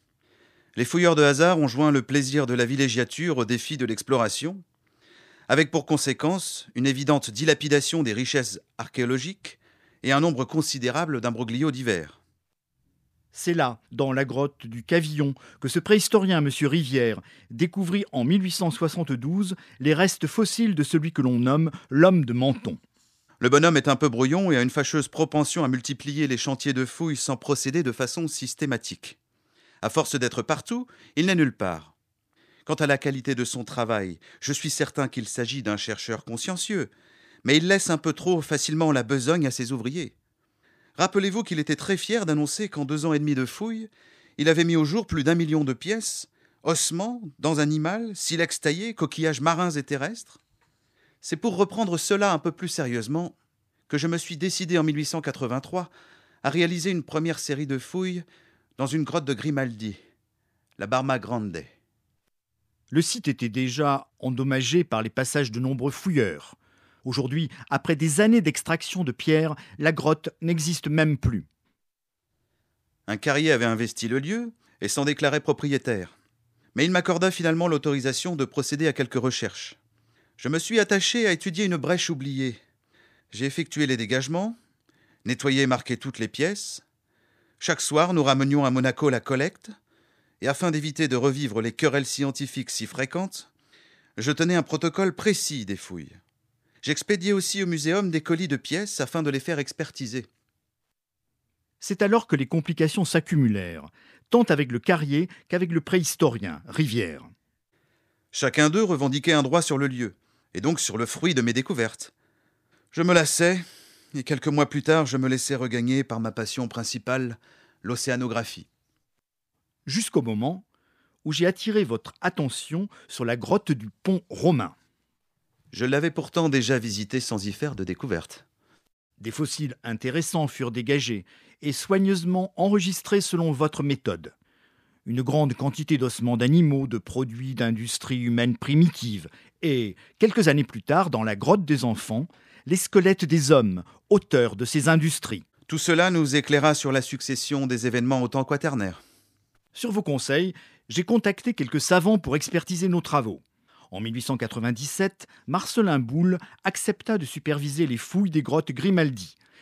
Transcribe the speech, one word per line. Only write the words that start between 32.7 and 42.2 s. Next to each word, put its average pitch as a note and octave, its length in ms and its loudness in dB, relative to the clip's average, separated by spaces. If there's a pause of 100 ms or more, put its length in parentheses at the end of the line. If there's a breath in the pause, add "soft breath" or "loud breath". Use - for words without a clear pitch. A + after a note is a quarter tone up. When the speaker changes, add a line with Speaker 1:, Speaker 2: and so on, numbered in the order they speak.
Speaker 1:
à D3+ 120 0
la C#3+ 100 4
qualité C3+ 380 -4
de B2 80 -2
son A#2+ 220 -6
travail, G#2 540 -4 (200 loud breath)
je C#3+ 140 -6
suis D3+ 160 -4
certain C#3 400 -2
qu'il A#2 180 -8
s'agit B2 360 -6
d'un G#2 120 -2
chercheur G#2+ 480 -6
consciencieux, F3 640 -6 (540 soft breath)
mais C#3 140 4
il E3 100 2
laisse F#3+ 220 2
un D#3+ 80 2
peu D#3 160 -2
trop F3 280 0
facilement D#3 520 0
la B2+ 100 2
besogne C#3 420 0
à B2+ 60 0
ses B2 220 -6
ouvriers. C3 420 -6 (840)
Rappelez-vous F#3+ 460 2
qu'il D#3+ 160 -4
était D3 160 0
très F#3+ 220 -2
fier G#3+ 280 -2